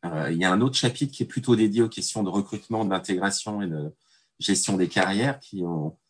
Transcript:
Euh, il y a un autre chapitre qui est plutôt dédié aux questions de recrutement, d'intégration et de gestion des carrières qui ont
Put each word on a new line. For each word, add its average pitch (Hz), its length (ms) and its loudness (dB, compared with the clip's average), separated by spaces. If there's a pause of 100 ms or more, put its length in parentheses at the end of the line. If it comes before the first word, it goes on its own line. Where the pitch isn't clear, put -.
Euh, 80 260 -4
il 82 60 0
y 90 80 2
a 90 60 4
un 101 100 4
autre 131 160 2
chapitre - 360 0
qui - 100 -4
est - 40 -4
plutôt 123 300 2
dédié 107 240 4
aux 113 80 4
questions - 340 -4
de 95 60 0
recrutement, 101 560 -2
d'intégration 98 760 -2
et 95 60 -4
de 76 260 -6 (460)
gestion 98 380 0
des 90 100 4
carrières 104 540 0
qui 95 220 -8
ont 82 340 -4 (120)